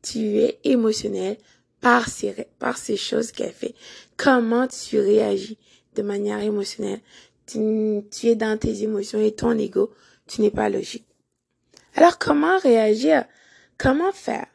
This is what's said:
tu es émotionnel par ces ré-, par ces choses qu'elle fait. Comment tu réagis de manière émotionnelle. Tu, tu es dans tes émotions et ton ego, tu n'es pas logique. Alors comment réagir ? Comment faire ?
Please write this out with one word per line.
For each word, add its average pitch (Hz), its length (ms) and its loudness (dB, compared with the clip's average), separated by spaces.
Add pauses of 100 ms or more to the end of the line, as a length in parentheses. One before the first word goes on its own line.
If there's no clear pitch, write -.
tu 214 360 -2
es - 260 2
émotionnel 214 720 0 (440)
par 247 280 4
ces - 220 -6
ré-, - 180 -12 (100)
par 247 200 -4
ces 208 180 -4
choses - 360 -4
qu'elle - 200 -6
fait. - 220 -10 (420)
Comment 247 500 2
tu - 320 -6
réagis 208 600 0 (360)
de 214 80 -2
manière 208 380 -4
émotionnelle. 208 600 -4 (460)
Tu, 214 640 -2
tu - 160 -6
es 233 80 6
dans 214 240 -2
tes 214 240 -2
émotions 214 380 -4
et 214 120 2
ton 233 240 0
ego, 202 360 0 (340)
tu - 140 -8
n'es 208 100 4
pas 107 180 0
logique. - 380 -6 (880)
Alors 339 240 6
comment 311 400 2
réagir ? 240 680 4 (540)
Comment 330 340 2
faire ? - 420 -8